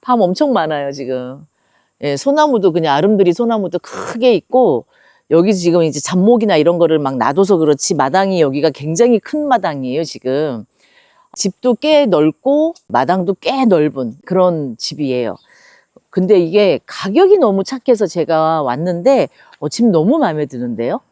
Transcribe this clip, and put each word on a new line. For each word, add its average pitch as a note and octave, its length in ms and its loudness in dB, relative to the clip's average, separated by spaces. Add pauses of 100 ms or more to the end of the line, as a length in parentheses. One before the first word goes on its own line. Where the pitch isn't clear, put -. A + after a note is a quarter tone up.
밤 B3 200 0
엄청 G3+ 320 0
많아요, D3+ 380 -2
지금. C3 540 -8 (560)
예, C#3+ 140 -4
소나무도 C4+ 560 2
그냥 D#3 240 0
아름드리 F#3+ 380 2
소나무도 G#3+ 460 -4
크게 - 560 -2
있고 F3 500 0 (460)
여기 F#3 240 4
지금 F3 280 0
이제 D3 160 -2
잡목이나 G3+ 580 2
이런 E3+ 200 2
거를 D#3+ 220 2
막 C3+ 180 -4
놔둬서 E3+ 400 2
그렇지 D#3 380 0
마당이 F3 460 0
여기가 C#3+ 280 0
굉장히 E3 500 0
큰 D4 280 -6
마당이에요, D#3 560 -2
지금. C3+ 600 -6 (680)
집도 A#3 400 -2
꽤 D4 300 2
넓고 B3+ 680 0 (120)
마당도 F3 540 -2
꽤 C4+ 240 -2
넓은 C#3 500 0 (100)
그런 E3+ 520 0
집이에요. B2+ 580 -4 (760)
근데 F#3+ 280 2
이게 F3 460 2
가격이 F4+ 540 2
너무 G3 240 2
착해서 A#3+ 420 0
제가 D#3+ 560 0
왔는데, E3+ 680 0 (280)
어, D3+ 120 -8
집 A#3 180 -2
너무 G3 320 2
마음에 D#3 260 -2
드는데요. B2 560 -6 (100)